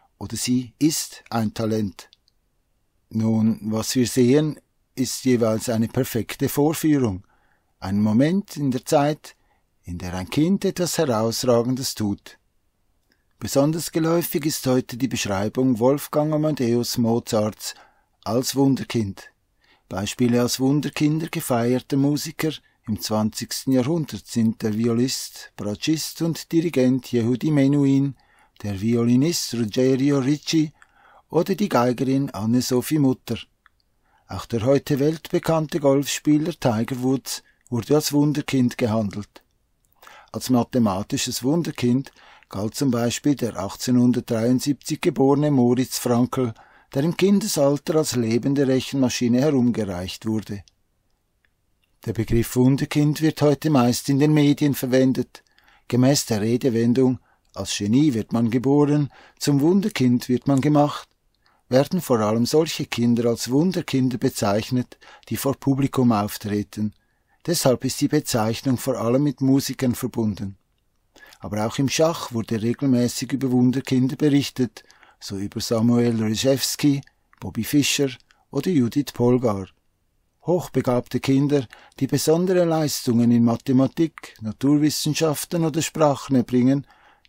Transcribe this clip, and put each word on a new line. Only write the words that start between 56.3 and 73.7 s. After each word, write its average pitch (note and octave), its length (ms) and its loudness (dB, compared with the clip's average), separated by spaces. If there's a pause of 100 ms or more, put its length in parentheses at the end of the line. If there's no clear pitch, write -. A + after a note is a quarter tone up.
Redewendung A#2+ 800 2 (340)
"Als - 240 -6
Genie B2 360 2
wird G#2+ 180 -4
man A#2 180 0
geboren, C#3+ 600 2 (260)
zum D3 220 2
Wunderkind D3 680 2
wird B2 200 0
man C#3 120 4
gemacht", D3 480 0 (600)
werden C#3+ 320 2
vor B2+ 180 0
allem A2 280 2
solche D#3 400 0
Kinder A#2 420 0
als A#2 200 -2
Wunderkinder C3+ 720 0
bezeichnet, A#2 800 -2 (300)
die A2+ 80 -4
vor C3+ 180 -4
Publikum C3+ 560 0
auftreten. G#2 840 -4 (520)
Deshalb C#3 380 0
ist C3 160 -6
die C#3+ 80 2
Bezeichnung A#2+ 680 0
vor B2 200 -4
allem A#2 260 0
mit D3 180 -4
Musikern C3+ 540 0
verbunden. G#2+ 600 -6 (840)
Aber G#2 280 -4
auch A2+ 120 -6
im C#3 100 0
Schach D#3+ 440 0
wurde A2+ 280 -4
regelmäßig A#2+ 720 -2
über C3 180 -2
Wunderkinder B2+ 640 2